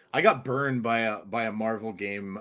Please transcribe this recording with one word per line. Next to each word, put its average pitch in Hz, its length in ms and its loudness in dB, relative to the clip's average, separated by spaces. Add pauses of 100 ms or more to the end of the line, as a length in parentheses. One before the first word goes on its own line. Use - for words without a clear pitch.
(120)
I 139 80 2
got 170 240 6
burned 131 380 0
by 113 180 2
a, 107 180 0
by 104 260 -4
a 110 80 -2
Marvel 110 400 -4
game 101 480 -8